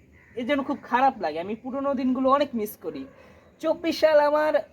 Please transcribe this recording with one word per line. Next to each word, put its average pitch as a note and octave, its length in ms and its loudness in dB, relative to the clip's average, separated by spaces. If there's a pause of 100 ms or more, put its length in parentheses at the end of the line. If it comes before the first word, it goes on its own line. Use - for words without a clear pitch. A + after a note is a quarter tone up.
(340)
এর B3 140 -8
জন্য C#4 160 0
খুব C#4 180 -6
খারাপ C4 380 2
লাগে। D#3 200 -4
আমি G3 140 -8
পুরোনো C4+ 400 -6
দিনগুলো C4 360 -2
অনেক C#4+ 240 2
মিস G#3 180 -6 (120)
করি। C#3 180 -10 (600)
চব্বিশ D#4+ 380 -2
সাল D#4 200 6
আমার D4+ 320 2 (200)